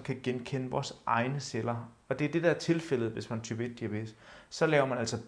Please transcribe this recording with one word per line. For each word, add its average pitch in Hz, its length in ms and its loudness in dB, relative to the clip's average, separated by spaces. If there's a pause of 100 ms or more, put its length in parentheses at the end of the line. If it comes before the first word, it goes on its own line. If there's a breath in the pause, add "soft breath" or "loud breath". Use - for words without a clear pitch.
kan 131 200 -4
genkende 127 460 -2
vores 135 240 -2 (120)
egne 123 340 2
celler. 117 520 -4 (180)
Og 123 100 0
det 147 80 2
er 143 40 -2
det, 165 120 2
der 170 60 6
er 151 100 4
tilfældet, 139 520 2
hvis 110 180 -6
man 113 100 -2
har 113 40 -6
type 120 220 -2
et 120 140 -8
diabetes. 110 360 -4 (340 loud breath)
Så - 180 2
laver 147 180 6
man 127 120 0
altså 117 200 0 (100)